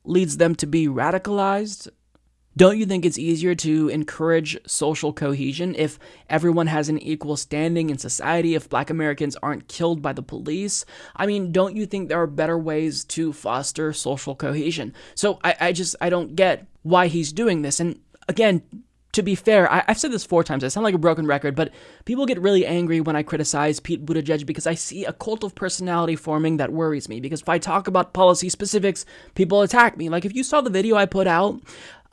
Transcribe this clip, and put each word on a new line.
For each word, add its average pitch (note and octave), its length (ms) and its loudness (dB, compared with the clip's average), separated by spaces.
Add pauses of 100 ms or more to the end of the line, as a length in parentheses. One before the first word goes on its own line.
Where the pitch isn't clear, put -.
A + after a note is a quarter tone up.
leads E3 320 2
them E3 180 4
to - 100 -2
be D#3 220 0
radicalized? G3 1000 -2 (680)
Don't F#3+ 200 8
you A3 80 0
think F#3 200 -2
it's E3 120 2
easier E3 380 0
to D#3 320 0
encourage D#3 800 -2
social D3+ 460 -2
cohesion C#3 640 -4
if D#3 220 -2 (320)
everyone E3 380 2
has D#3 220 0
an D#3 100 0
equal D3+ 380 -6
standing D#3+ 520 -2
in C3+ 80 -4
society, E3 580 -2
if - 120 -4
Black C#3 220 -2
Americans D3+ 520 -2
aren't - 280 -6
killed E3+ 320 -2
by C#3 100 -4
the C3+ 100 -8
police? D#3 640 -6 (320)
I F#3+ 120 -2
mean, G3 260 -2
don't G3 240 2
you G#3+ 80 -2
think G3 240 -6
there E3 120 0
are E3 60 2
better D#3+ 320 0
ways D#3 460 -2
to D#3+ 260 -4
foster C#3 640 -4
social C#3 420 -6
cohesion? D3 580 -4 (220)
So G3+ 300 0
I, E3+ 160 2
I F3+ 100 2
just, F3 300 -4
I F3 80 0
don't E3 260 0
get F3+ 320 2 (140)
why F3+ 260 4
he's D#3 240 -2
doing F3+ 300 2
this. C#3+ 180 -2
And E3+ 220 -2 (260)
again, F#3+ 360 2 (500)
to G#3+ 80 2
be F#3+ 140 0
fair, G3+ 360 6
I, F3 160 2
I've A3 100 2
said D4 140 -2
this G#3+ 140 -4
four E3 180 4
times. C3+ 220 -2
I C3 40 -2
sound G#3 140 -4
like G3+ 120 2
a - 20 2
broken D#3+ 300 2
record, C#3+ 280 0
but - 180 -2 (300)
people C4 220 -2
get A#3 140 -2
really F#3+ 260 4
angry E3 340 0
when D#3 160 0
I D3+ 80 0
criticize D3+ 560 -2
Pete E3 260 -6
Buttigieg D3+ 400 -2
because D#3+ 220 -4
I E3 60 0
see F3+ 320 -8
a A#2 80 -6
cult G#3+ 320 -6
of F#3+ 100 -10
personality F3 640 -2
forming D#3 400 0
that - 160 -2
worries D#3 340 -2
me. A2+ 140 -12
Because C#3 200 -6
if - 80 -8
I E3+ 100 2
talk F#3 280 -2
about F#3 260 0
policy F#3 360 4
specifics, G3 560 -2 (300)
people F#3+ 260 4
attack A#3 360 4
me. D#3+ 120 -6
Like, F3 160 -2
if G#3 100 -6
you C4 80 -2
saw D4+ 160 2
the B3+ 100 0
video G3 260 2
I G3 100 4
put F#3+ 220 0
out F3+ 340 2 (520)